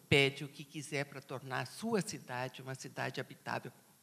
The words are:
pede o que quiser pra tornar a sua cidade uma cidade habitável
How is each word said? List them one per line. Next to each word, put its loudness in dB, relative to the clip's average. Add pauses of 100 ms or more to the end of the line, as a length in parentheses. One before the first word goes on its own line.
pede 8
o -6
que -14
quiser -4
pra -10
tornar -4
a -4
sua 0
cidade -4
uma -6
cidade -4
habitável -4 (320)